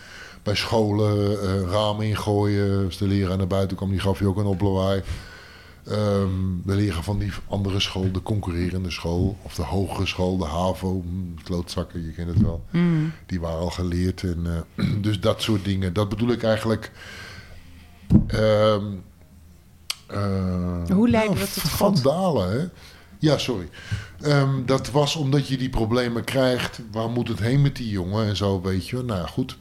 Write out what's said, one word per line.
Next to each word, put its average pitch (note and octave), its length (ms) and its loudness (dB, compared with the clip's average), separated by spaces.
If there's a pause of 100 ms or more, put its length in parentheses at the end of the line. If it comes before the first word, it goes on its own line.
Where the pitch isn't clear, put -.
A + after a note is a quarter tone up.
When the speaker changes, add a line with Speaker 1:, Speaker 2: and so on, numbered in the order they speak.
(420)
Speaker 1:
Bij G2+ 120 -2
scholen, G#2 880 2
eh, F#2+ 280 0
ramen G#2+ 360 2
ingooien. G2+ 760 2
Als F2 140 -4
de G2+ 80 0
leraar G2 300 2
naar F#2+ 100 0
buiten F#2+ 300 0
kwam, G2 140 -2
die F#2+ 100 0
gaf F#2+ 180 0
je G2+ 80 2
ook F#2+ 100 2
een G#2 100 0
oplawaai. G2 560 2 (840)
Ehm, G2+ 420 2 (360)
de G2 100 2
leraar G2 280 2
van G2+ 160 0
die G#2 140 0 (160)
andere G2 320 0
school, F#2+ 320 0
de F#2 100 -2
concurrerende F2+ 680 -2
school, F2 520 0
of - 120 -14
de - 80 -4
hogere F#2 440 -2
school, F#2 300 0
de F2+ 80 -2
havo, F2+ 640 -2
hm, F2 340 -8
klootzakken, F2 640 -6
je D#2+ 80 -8
kent E2+ 160 -6
het F2 140 2
wel. E2 280 0
Speaker 2:
Mm. E3 420 2 (140)
Speaker 1:
Die F#2 140 -4
waren E2 180 -4
al F2 120 -2
geleerd F2+ 520 -2
en, E2+ 420 -2 (120)
eh, - 80 0 (120)
<clears throat> G2+ 100 -2
dus G#2 140 0
dat G#2 220 0
soort G#2 220 0
dingen. F#2+ 280 0
Dat G#2 160 0
bedoel A2 240 0
ik A#2 100 -2
eigenlijk, A2 500 0 (1300)
ehm, G#2+ 580 4 (1200)
eh, F#2 760 -2 (100)
Speaker 2:
Hoe G#3+ 160 4
leidde A3 260 2
Speaker 1:
ja, F#3+ 60 0
Speaker 2:
dat G3 140 -4
tot - 80 -6
Speaker 1:
v-, C#3+ 140 -2
Speaker 2:
God? G3 240 4
Speaker 1:
vandalen, C#3 500 2 (100)
hè? F3 60 -2 (520)
Ja, D3 200 4
sorry. F#2+ 300 -4 (520)
Ehm, C3+ 440 4
dat C3 260 2
was C#3+ 260 2
omdat C#3 320 2
je C3 80 0
die B2+ 140 -2
problemen A#2 540 0
krijgt. C3 560 0 (120)
Waar A2+ 180 -2
moet A#2+ 180 -2
het A2+ 120 -2
heen B2 220 4
met C#3+ 140 2
die B2 140 -6
jongen G2+ 360 0
en G2+ 100 0
zo, G2 240 2
weet F#2 280 -2
je? A#2+ 140 -4
Nou A2+ 180 -2
ja, D#2+ 60 -4
goed. - 340 -4